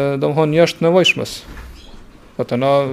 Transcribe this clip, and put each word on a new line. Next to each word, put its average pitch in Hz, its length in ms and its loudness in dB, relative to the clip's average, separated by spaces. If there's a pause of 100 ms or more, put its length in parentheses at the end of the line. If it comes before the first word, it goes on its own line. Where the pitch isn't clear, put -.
(220)
domethënë, 151 400 2
jashtë 165 260 0
nevojshmës. - 500 2 (1000)
Po 123 100 -2
te - 80 -2
na 139 180 2 (180)